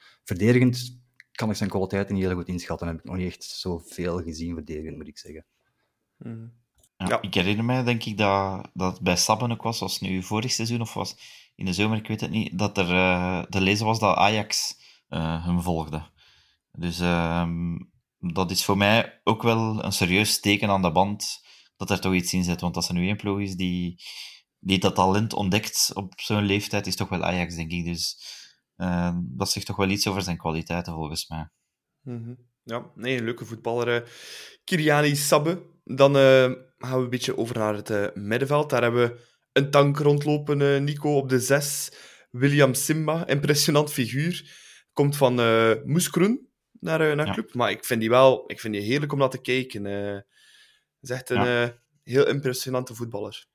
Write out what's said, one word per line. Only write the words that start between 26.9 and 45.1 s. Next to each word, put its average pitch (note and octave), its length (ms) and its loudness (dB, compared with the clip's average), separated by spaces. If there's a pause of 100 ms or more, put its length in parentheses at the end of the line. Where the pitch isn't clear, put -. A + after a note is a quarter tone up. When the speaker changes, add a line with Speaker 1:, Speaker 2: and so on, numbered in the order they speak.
Speaker 3:
toch F#2+ 140 -4
wel F#2 140 -4
Ajax, F2 320 -2
denk E2 160 -6
ik. F2 140 -4
Dus, E2+ 320 -6 (600)
ehm, F2 460 -2
dat B1+ 280 -4
zegt - 140 -4
toch F#2+ 100 -8
wel G2 140 0
iets G2 180 0
over G2 140 -2
zijn F2+ 160 -4
kwaliteiten, E2+ 560 -4
volgens D#2+ 340 -8
mij. D#2+ 220 -10 (520)
Speaker 2:
Mhm. A#2+ 320 -12 (300)
Ja, A#2 220 -10 (100)
nee, B2+ 220 -4
een A#2 60 -4
leuke A#2 220 -6
voetballer, A#2 580 -2
eh, A#2 60 -20 (540)
Kiriani D3 520 2
Sabbe. D#3+ 460 2 (220)
Dan, C#3 340 4
eh, C3 340 8 (260)
gaan B2+ 200 -4
we C3 60 2
een B2 60 -4
beetje B2 280 -4
over A#2 200 -4
naar G#2+ 160 0
het, G#2 160 -8
eh, G#2 240 0
middenveld. B2+ 560 0
Daar B2 120 2
hebben A#2+ 280 4
we A#2+ 100 -10 (340)
een C#3+ 180 2
tank C#3+ 260 6
rondlopen, D3 800 2
eh, C#3 60 2
Nico, D3 360 0
op C3 120 0
de B2+ 100 4
zes. C#3 520 0 (400)
William C#3 420 4
Simba, D#3 540 -2
impressionant D3 640 2
figuur. C#3 580 -4 (420)
Komt C#3+ 240 2